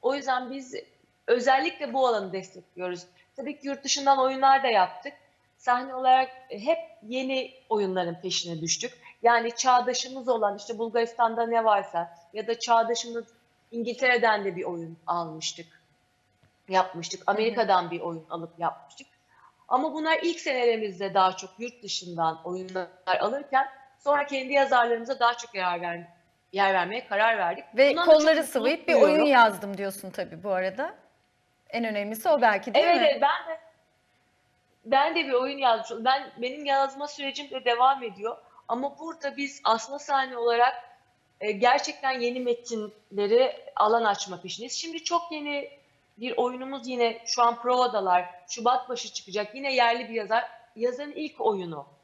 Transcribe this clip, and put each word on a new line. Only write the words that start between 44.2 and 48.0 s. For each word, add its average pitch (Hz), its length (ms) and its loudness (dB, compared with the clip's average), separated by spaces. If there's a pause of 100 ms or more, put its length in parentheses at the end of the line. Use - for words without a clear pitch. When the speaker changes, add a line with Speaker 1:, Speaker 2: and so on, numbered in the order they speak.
Speaker 1:
peşindeyiz. 202 320 -12
Şimdi 330 320 -10
çok 339 280 -2
yeni 294 380 -8 (460)
bir 240 200 -8
oyunumuz 254 520 -6
yine 233 380 -2
şu - 160 0
an 233 200 2
provadalar. 226 680 0 (180)